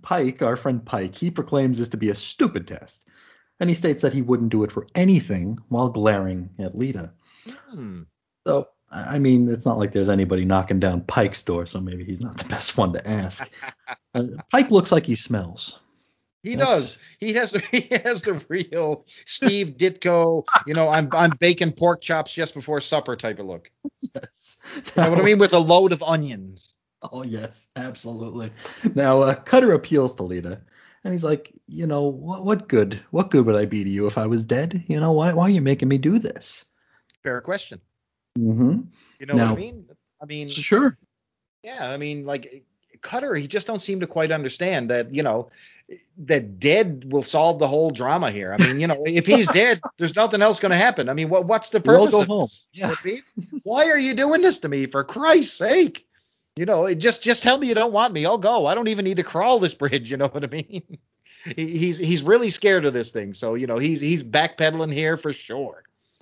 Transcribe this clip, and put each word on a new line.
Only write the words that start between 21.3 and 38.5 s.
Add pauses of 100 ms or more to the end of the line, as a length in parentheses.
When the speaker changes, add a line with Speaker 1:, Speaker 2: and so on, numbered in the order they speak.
Speaker 2:
baking
pork
chops
just
before
supper
type
of
look. (440)
Speaker 1:
Yes. (400)
Speaker 2:
You
know
what
I
mean?
With
a
load
of
onions. (400)
Speaker 1:
Oh,
yes,
absolutely. (440)
Now,
uh,
Cutter
appeals
to
Lita, (440)
and
he's
like, (160)
"You
know,
what,
what
good, (140)
what
good
would
I
be
to
you
if
I
was
dead?
You
know,
why,
why
are
you
making
me
do
this?" (580)
Speaker 2:
Fair
question. (560)
Speaker 1:
Mm-hmm. (400)